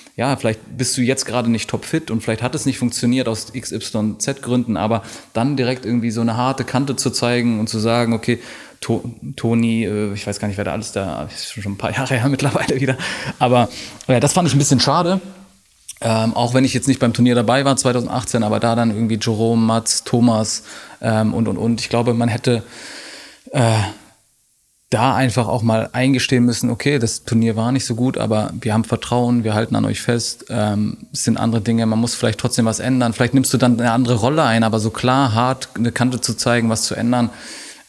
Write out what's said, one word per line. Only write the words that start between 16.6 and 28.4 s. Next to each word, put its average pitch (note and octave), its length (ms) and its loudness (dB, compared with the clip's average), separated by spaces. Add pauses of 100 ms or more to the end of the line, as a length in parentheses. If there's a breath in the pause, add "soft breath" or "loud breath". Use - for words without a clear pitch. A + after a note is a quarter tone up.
ich C3 100 0
jetzt B2+ 140 -2
nicht C3 140 2
beim A#2+ 100 4
Turnier A#2+ 240 4
dabei A#2+ 300 4
war, C3+ 100 4
zweitausendachtzehn, B2 680 0
aber G#2+ 180 0
da A#2 120 2
dann A#2 180 2
irgendwie A2 300 0
Jerome, A2+ 400 2
Mats, A2+ 440 0
Thomas, A#2 580 2 (380 loud breath)
ähm, A2 320 2
und, A2 160 0
und, G2+ 80 -2
und. A2+ 240 0
Ich - 80 -6
glaube, A#2+ 240 2
man A#2 160 2
hätte, A#2 340 0 (880 loud breath)
äh, A2+ 300 4 (1080 loud breath)
da B2+ 280 2
einfach B2 320 2
auch A#2 120 -2
mal A2+ 300 2
eingestehen B2+ 540 2
müssen, A#2+ 240 0
„Okay, C#3 300 0
das - 260 -2
Turnier A2+ 320 2
war A#2 160 0
nicht C3 100 0
so A#2 120 -4
gut, B2 220 0
aber G#2+ 440 0